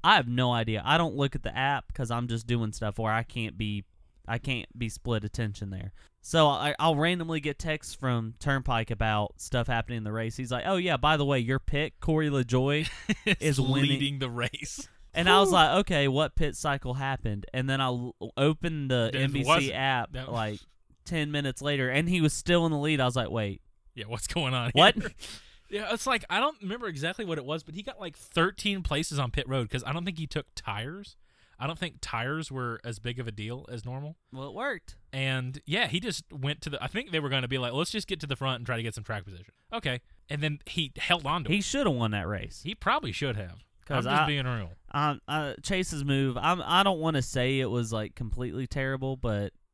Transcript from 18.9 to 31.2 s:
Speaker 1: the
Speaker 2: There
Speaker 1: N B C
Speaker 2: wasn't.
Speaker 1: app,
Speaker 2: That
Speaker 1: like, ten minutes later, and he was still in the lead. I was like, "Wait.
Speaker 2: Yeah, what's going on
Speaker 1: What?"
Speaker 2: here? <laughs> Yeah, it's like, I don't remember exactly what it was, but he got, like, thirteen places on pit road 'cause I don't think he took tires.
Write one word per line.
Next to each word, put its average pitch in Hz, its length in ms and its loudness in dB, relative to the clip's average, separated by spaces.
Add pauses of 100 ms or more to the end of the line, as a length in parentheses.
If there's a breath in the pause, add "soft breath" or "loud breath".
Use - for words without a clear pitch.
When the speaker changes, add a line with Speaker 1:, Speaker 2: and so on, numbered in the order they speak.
Speaker 1:
the 120 220 4
Speaker 2:
There 131 100 0
Speaker 1:
N 139 80 2
B 139 140 0
C - 40 0
Speaker 2:
wasn't. 135 260 4
Speaker 1:
app, 131 400 0
Speaker 2:
That 131 180 -8
Speaker 1:
like, 107 260 -2 (460)
ten 151 260 -2
minutes 143 320 -2
later, 139 280 0
and 151 180 2
he 180 120 4
was 151 120 6
still 175 340 4
in 160 60 4
the 151 60 0
lead. 147 220 2
I 131 40 4
was 123 100 2
like, 120 160 0
"Wait. 101 300 -2 (340)
Speaker 2:
Yeah, 107 140 -10
what's 117 180 -6
going 139 260 0
on 123 200 0
Speaker 1:
What?" 190 240 8
Speaker 2:
here? - 200 -4
<laughs> - 40 -18 (500 loud breath)
Yeah, 202 240 -4
it's 226 120 -4
like, 254 220 2
I 185 100 0
don't 294 220 0
remember 214 260 -6
exactly 170 380 -4
what 165 140 -4
it 127 80 -8
was, 156 160 -4
but 170 120 -16
he 202 80 -10
got, 247 160 -12
like, 185 160 -10
thirteen 190 680 0
places 151 360 -2
on 127 120 0
pit 127 180 -2
road 127 220 -2
'cause 127 160 -2
I 131 80 -2
don't 175 100 -4
think 175 140 -6
he 160 80 -6
took 143 180 -6 (100)
tires. 131 640 -8 (420 soft breath)